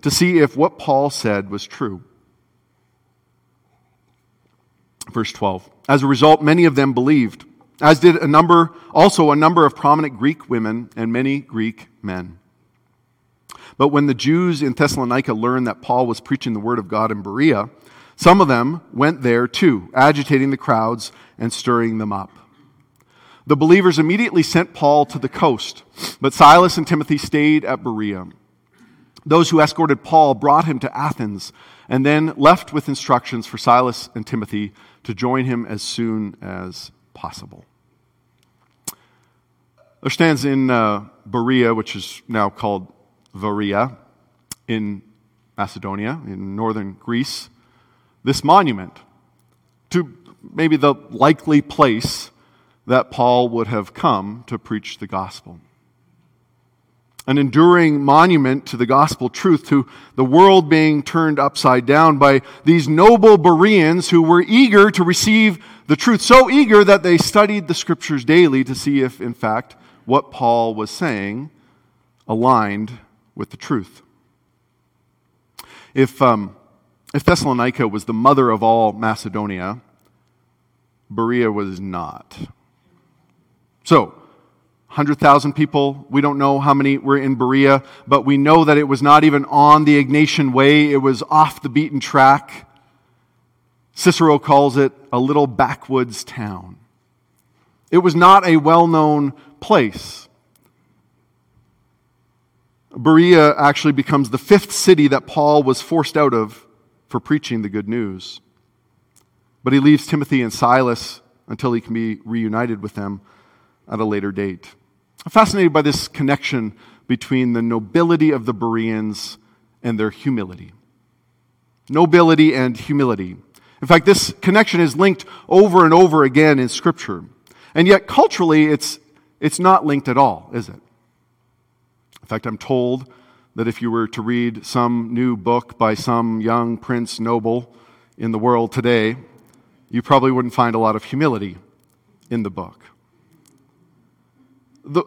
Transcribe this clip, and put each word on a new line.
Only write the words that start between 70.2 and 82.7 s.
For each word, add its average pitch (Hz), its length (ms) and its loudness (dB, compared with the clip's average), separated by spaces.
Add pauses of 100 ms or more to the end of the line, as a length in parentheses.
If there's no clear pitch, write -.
Paul 117 420 -2
was 107 160 -8
saying 120 600 -8 (760)
aligned 110 720 -2 (380)
with 104 140 -12
the - 60 -20
truth. - 460 -10 (1900)
If, 135 280 -2
um, 107 340 0 (560)
if 139 120 -6
Thessalonica 123 640 -2
was 101 160 -8
the 117 80 -8
mother 127 380 2
of 107 120 -2
all 113 300 0
Macedonia, 104 880 -8 (1300)
Berea 117 400 -2
was 98 300 -8
not. 87 580 -14 (1500)